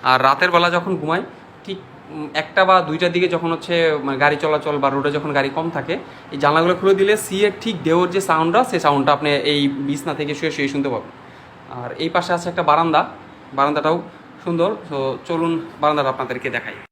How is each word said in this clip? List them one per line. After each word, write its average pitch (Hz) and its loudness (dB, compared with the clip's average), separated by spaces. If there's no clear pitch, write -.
আর 127 4
রাতের 143 4
বেলা 170 4
যখন 175 0
ঘুমাই 156 -2
ঠিক, 190 -10
উম, 151 -10
একটা 156 0
বা 185 6
দুইটার 160 -2
দিকে 180 0
যখন 170 -2
হচ্ছে 165 0
মানে 135 -4
গাড়ি 147 4
চলাচল 147 0
বা 135 2
রোডে 139 0
যখন 147 -4
গাড়ি 139 0
কম 160 -4
থাকে, 165 -4
এই 143 -8
জানলাগুলো 160 4
খুলে 190 4
দিলে 196 4
সি 196 0
এর 202 2
ঠিক 185 -6
ঢেউর 170 2
যে 190 -2
সাউন্ডটা, 170 2
সেই 180 -2
সাউন্ডটা 147 4
আপনি 143 -2
এই 143 2
বিছনা 139 -4
থেকে 147 -6
শুয়ে 156 -4
শুয়ে 143 -2
শুনতে 139 -2
পাবেন। - -8
আর 123 -10
এই 165 -6
পাশে 175 0
আছে 170 -2
একটা 170 -2
বারান্দা, 151 4
বারান্দাটাও 147 0
সুন্দর। 175 0
তো 135 -4
চলুন 165 -2
বারান্দাটা 147 2
আপনাদেরকে 123 -6
দেখাই। 117 -8